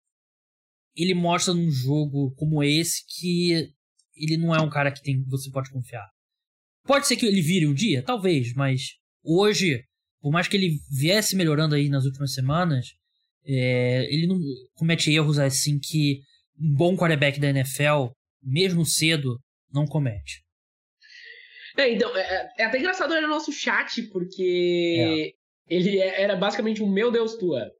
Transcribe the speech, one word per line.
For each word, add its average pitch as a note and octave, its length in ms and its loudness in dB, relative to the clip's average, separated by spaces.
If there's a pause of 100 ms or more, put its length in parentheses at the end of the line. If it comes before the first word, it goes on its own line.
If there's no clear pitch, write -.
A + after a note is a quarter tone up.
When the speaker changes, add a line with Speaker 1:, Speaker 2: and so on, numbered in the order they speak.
(960)
Speaker 1:
ele F3+ 160 0
mostra F3 400 0
num E3+ 180 0
jogo C#3 680 0
como D#3 280 0
esse D3+ 420 0
que F3 600 -2 (480)
ele D#3+ 200 -2
não E3 180 0
é D#3+ 80 2
um D3+ 80 -2
cara C#3 220 0
que - 100 -14
tem, C3+ 220 -2
você C3 260 -6
pode C3 220 -8
confiar. A#2+ 340 -12 (800)
Pode C#4 220 2
ser A#3+ 80 2
que A#3+ 100 0
ele G3 160 4
vire D#3+ 240 4
um D3 80 2
dia? C#3+ 260 0
Talvez, D3+ 540 0
mas C3 280 0 (420)
hoje, F3 580 2 (380)
por C#3+ 100 -4
mais E3+ 160 2
que G3+ 100 0
ele F3 220 2 (100)
viesse E3 460 0
melhorando D#3 400 2
aí C#3+ 140 2
nas C#3 160 0
últimas C3+ 280 -4
semanas, C#3 540 0 (580)
é, B2+ 680 0
ele E3 140 2
não F#3+ 100 0 (360)
comete E3 360 0
erros D3+ 280 4
assim C#3+ 420 0
que C#3+ 400 0 (360)
um D3+ 180 0
bom F3 220 2
quarterback D3 440 2
da C#3+ 80 2
N C#3 100 2
F C3+ 240 -2
L, C#3+ 280 2 (300)
mesmo E3+ 460 0
cedo, C#3+ 540 0 (320)
não C#3+ 120 0
comete. C#3 600 -4 (1300)
Speaker 2:
É, C4 160 2
então, G#3+ 240 0
é, F#3+ 40 -2
é, F3+ 280 -4 (120)
é A3 60 0
até C4 120 0
engraçado F4 320 -2
olhar D#4+ 120 0
no D4+ 60 -2
nosso D#4 220 -4
chat, A#3 500 -4 (100)
porque F3 1200 0 (360)
Speaker 1:
É. E3 60 -2
Speaker 2:
ele F#3 240 2
é, F#3+ 240 0
era G3+ 140 0
basicamente G#3+ 480 -2
um G3+ 40 0
"Meu G3+ 220 2
Deus, A3+ 240 0
Tua, C#3+ 340 -2 (100)